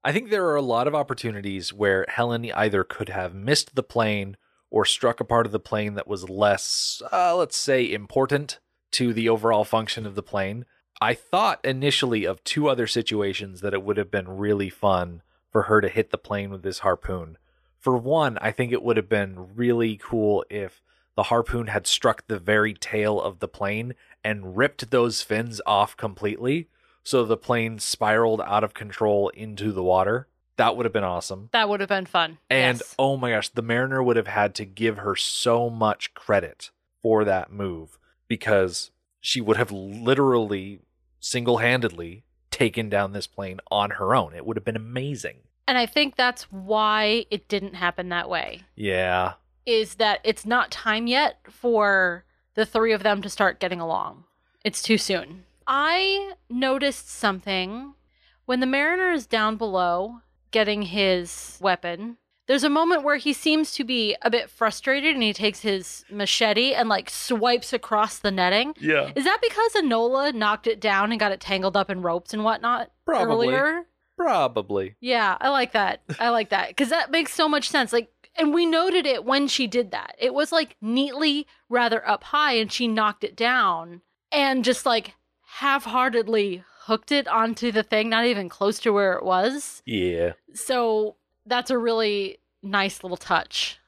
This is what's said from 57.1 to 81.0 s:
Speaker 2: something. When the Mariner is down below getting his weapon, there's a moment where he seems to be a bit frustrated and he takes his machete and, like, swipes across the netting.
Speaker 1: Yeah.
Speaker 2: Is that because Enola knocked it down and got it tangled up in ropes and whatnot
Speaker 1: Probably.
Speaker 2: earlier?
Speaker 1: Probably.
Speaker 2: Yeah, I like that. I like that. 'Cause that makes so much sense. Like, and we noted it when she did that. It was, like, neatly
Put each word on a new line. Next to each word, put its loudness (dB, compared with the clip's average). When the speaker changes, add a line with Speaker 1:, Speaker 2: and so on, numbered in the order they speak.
Speaker 2:
something. -4
When 0
the 2
Mariner 2
is -2
down 0
below -2
getting 2
his -2
weapon, -2
there's 4
a 4
moment 2
where 2
he -2
seems 0
to -6
be 0
a 2
bit 0
frustrated 0
and 0
he 0
takes -2
his -4
machete 2
and, 0
like, 0
swipes 0
across -2
the -2
netting. 2
Speaker 1:
Yeah. 2
Speaker 2:
Is -2
that 2
because 0
Enola 2
knocked 0
it 0
down 2
and -2
got 2
it -6
tangled 0
up 2
in -4
ropes -2
and -4
whatnot 0
Speaker 1:
Probably. 2
Speaker 2:
earlier? 0
Speaker 1:
Probably. 0
Speaker 2:
Yeah, 0
I 0
like 0
that. 0
I 2
like 0
that. -2
'Cause 0
that -2
makes 0
so 2
much 0
sense. 0
Like, 0
and 2
we 4
noted 2
it 0
when 2
she 0
did 0
that. -10
It 0
was, 0
like, 0
neatly 0